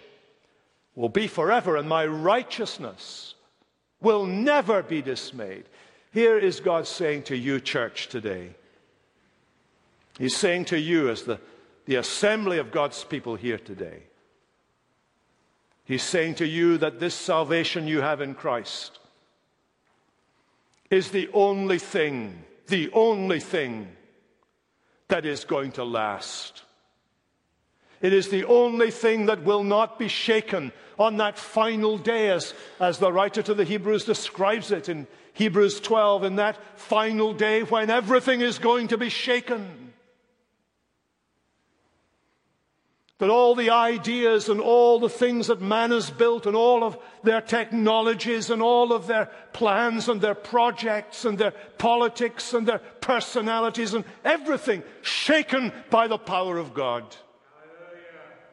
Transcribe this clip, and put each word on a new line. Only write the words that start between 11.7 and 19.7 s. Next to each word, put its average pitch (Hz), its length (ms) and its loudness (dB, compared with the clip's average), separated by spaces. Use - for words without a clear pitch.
the 135 120 0
assembly 202 600 0
of 127 140 -4
God's 143 340 -2
people 120 320 -8
here 110 220 -4
today. 82 460 -14
He's 131 180 -4
saying 160 340 -2
to 165 100 -2
you 170 320 2
that 156 200 -2
this 165 160 -4
salvation 165 720 -2
you 156 140 0
have 147 220 -2
in 139 120 -8
Christ - 640 -8